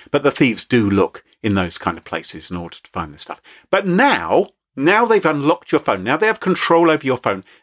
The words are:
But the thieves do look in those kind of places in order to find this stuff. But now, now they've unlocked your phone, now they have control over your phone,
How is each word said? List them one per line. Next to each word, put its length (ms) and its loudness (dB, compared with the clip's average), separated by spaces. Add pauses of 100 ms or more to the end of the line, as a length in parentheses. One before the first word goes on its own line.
(100)
But 120 0
the 80 2
thieves 340 0
do 240 2
look 340 0 (200)
in 120 -2
those 220 -2
kind 220 -4
of 60 -20
places 460 -8
in 60 -10
order 260 -12
to 80 -20
find 220 -10
this 100 -16
stuff. 180 -14 (300)
But 160 0
now, 640 2 (260)
now 300 2
they've 200 2
unlocked 460 0
your 80 2
phone, 240 -2
now 140 0
they 100 0
have 100 -2
control 520 2
over 140 0
your 120 0
phone, 260 -4 (200)